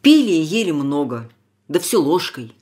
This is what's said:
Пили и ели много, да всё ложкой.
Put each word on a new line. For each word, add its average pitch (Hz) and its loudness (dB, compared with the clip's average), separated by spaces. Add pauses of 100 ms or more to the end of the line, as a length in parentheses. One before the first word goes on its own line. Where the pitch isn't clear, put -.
Пили 277 6
и 160 2
ели 180 -2
много, 139 -4 (380)
да - -2
всё 208 0
ложкой. 143 -4